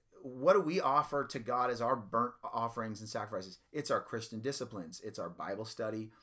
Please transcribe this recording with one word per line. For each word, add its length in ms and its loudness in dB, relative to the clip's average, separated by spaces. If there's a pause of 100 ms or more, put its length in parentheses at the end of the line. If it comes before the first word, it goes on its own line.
(220)
What 320 6
do 80 6
we 200 2
offer 440 4
to 140 -6
God 300 2
as 120 0
our 140 4
burnt 380 2 (100)
offerings 560 -2
and 100 -10
sacrifices? 500 -6 (120)
It's 180 -2
our 120 2
Christian 400 -6
disciplines. 600 -6
It's 160 -8
our 100 -4
Bible 340 -6
study. 480 -4 (120)